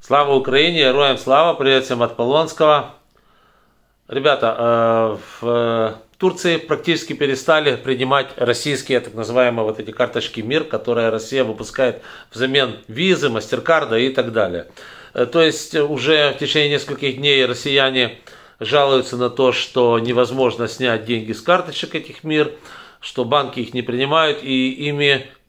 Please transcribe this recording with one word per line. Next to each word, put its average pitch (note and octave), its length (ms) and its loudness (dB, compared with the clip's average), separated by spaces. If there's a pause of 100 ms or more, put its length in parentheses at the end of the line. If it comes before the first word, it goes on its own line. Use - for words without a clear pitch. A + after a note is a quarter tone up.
Слава C#3+ 280 4
Украине, C#3+ 460 2
героям C3+ 360 4
слава, D3 380 4
привет C3+ 300 2
всем A#2+ 180 0
от A2+ 120 -2
Полонского. D3 800 2 (1120)
Ребята, C3+ 480 0
э, A2+ 640 2 (240)
в A#2 560 0 (220)
Турции F3+ 380 0
практически D#3+ 560 -4
перестали D3 600 0
принимать C3 600 -2
российские, B2+ 640 -2
так - 160 -10
называемые, A#2 500 0
вот G#2+ 140 -4
эти A2 100 -10
карточки A#2+ 520 -4
мир, C#3+ 240 -2
которые A#2 440 -2
Россия A2+ 340 -2
выпускает A2 600 -4 (280)
взамен C3 460 -2 (100)
визы, D3 420 0
мастеркарда A#2 680 0
и C3 140 2
так A#2+ 200 -4
далее. F2+ 360 -2 (480)
Э, B2 100 2
то D#3+ 160 0
есть - 320 0
уже D3 600 2
в - 40 -10
течение D3 360 0
нескольких C3+ 440 -4
дней C#3 300 2
россияне C3 720 0 (400)
жалуются C3 580 2
на B2 140 0
то, B2+ 220 2
что A#2+ 440 2
невозможно A#2+ 680 0
снять A2+ 380 -2
деньги A2 260 -4
с G#2 100 -8
карточек F3 540 -2
этих - 280 -10
мир, D3+ 280 0 (480)
что - 260 -6
банки C3 340 -2
их A2+ 140 -8
не B2+ 80 -4
принимают C#3+ 640 0
и C3 260 -2
ими C#3+ 560 -2 (240)